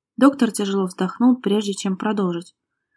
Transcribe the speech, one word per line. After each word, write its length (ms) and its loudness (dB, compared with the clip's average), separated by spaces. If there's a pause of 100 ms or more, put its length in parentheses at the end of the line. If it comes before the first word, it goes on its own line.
(180)
Доктор 340 4
тяжело 360 -2
вздохнул, 520 0
прежде 340 -2
чем 220 -4
продолжить. 600 -4 (420)